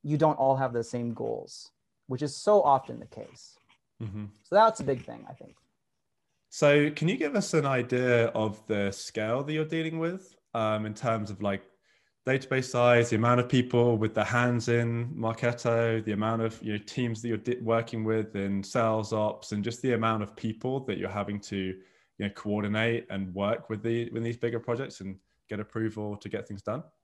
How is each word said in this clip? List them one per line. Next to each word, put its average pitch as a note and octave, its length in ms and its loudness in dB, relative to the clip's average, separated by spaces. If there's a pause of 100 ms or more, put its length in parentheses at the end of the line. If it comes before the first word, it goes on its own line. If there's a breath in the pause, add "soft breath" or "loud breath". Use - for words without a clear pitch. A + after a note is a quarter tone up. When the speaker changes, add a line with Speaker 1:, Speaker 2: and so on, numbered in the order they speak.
Speaker 1:
you D3 140 -2
don't D3+ 200 4
all C3+ 200 4
have C3 160 0
the A#2 100 -2
same A#2+ 300 -4
goals, - 580 -8 (360)
which C3 160 -4
is C#3+ 120 -4
so G#3 280 6
often C3 360 2
the A#2 80 -16
case. - 500 -18 (460)
Speaker 2:
Mm-hmm. G#2 220 -8 (180)
Speaker 1:
So - 120 -4
that's A3 260 6
a C#3+ 40 -6
big C3+ 200 -2
thing, A#2 240 -16
I - 60 -16
think. - 200 -20 (920)
Speaker 2:
So D3 440 6
can D#3 160 0
you A#3 100 0
give C#4+ 180 -2
us - 160 0
an D3 140 2
idea B2 640 2
of A2 380 -2
the G2+ 240 0
scale A2 540 -4
that D3+ 80 -6
you're D#3 140 -2
dealing D#3+ 320 -4
with, F3+ 360 -6 (200)
um, G#2+ 320 0
in G#2 80 -6
terms G#2+ 360 -2
of, G2 120 -10
like, G2 200 -2 (640)
database C3 380 0
size, A#2+ 440 6
the A2 80 0
amount A#2+ 240 6
of B2 80 -2
people A#2+ 480 4
with G#2+ 160 0
their G#2+ 120 2
hands A#2+ 440 0
in A#2+ 460 0
Marketo, A#2 920 0
the G#2 80 -2
amount A2+ 300 0
of, A2 200 -4
you G#2+ 100 -4
know, G#2 120 -2
teams A#2 380 -4
that A#2+ 60 -6
you're A2 100 -2
di-, B2 240 -4
working A2+ 420 -2
with A2 320 -2
in G2 260 -2
sales A2 520 0
ops, G#2+ 380 -4
and G#2 120 -4
just A#2 160 -6
the C3 120 0
amount A2+ 300 0
of - 140 -10
people B2+ 440 -6
that G2+ 180 -6
you're F#2+ 100 -6
having G2+ 320 -4
to, - 160 -8
you F#2+ 680 -8
know, - 40 -2
coordinate G#2+ 800 -2
and G2 240 -6
work G2+ 380 -2
with G#2+ 120 -4
the, A#2 280 -2
with A#2 140 -4
these A#2 120 -4
bigger A#2 240 -2
projects B2 400 -6
and F#2+ 160 -10 (320)
get G#2+ 100 -8
approval G#2+ 600 -6
to G#2+ 100 -14
get G#2 180 -6
things G2 140 -12
done? A#2+ 220 -6 (220)